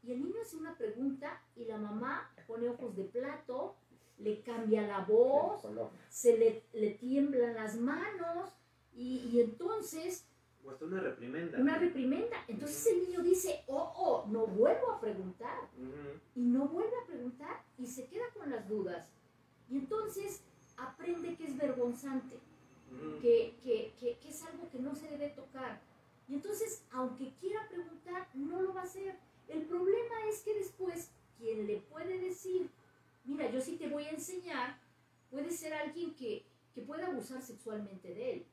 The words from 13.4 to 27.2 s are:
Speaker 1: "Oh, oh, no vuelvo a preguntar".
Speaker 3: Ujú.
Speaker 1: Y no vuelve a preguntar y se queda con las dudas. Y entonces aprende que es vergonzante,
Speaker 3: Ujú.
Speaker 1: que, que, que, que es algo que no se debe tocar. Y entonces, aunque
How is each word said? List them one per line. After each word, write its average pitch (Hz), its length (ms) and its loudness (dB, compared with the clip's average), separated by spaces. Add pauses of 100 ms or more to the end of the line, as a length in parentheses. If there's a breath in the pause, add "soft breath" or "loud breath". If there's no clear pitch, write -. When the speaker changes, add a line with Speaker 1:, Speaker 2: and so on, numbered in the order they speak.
Speaker 1:
"Oh, 302 280 -2
oh, 349 340 4
no 220 180 2
vuelvo 381 440 6
a 415 100 -2
preguntar". 185 760 -6
Speaker 3:
Ujú. 143 420 -10 (160)
Speaker 1:
Y 247 60 -2
no 247 260 6
vuelve 440 340 0
a - 60 -12
preguntar 277 560 -8 (140)
y 254 100 -6
se 254 200 -8
queda 440 180 -4 (120)
con 320 120 -6
las 208 180 -4
dudas. 185 420 -4 (600)
Y 262 80 -2
entonces 392 680 -4 (340)
aprende 339 580 -6
que 320 100 -10
es 269 120 -4
vergonzante, 262 760 -2 (560)
Speaker 3:
Ujú. 151 300 -8
Speaker 1:
que, 233 420 8
que, 220 360 0
que, 240 200 -2
que 294 100 -18
es 311 140 -12
algo 339 260 -12
que 254 100 -8
no 277 160 -2
se 311 140 -12
debe 294 200 -4
tocar. 262 520 -10 (460)
Y 269 80 -4
entonces, 415 560 -4
aunque 254 480 -4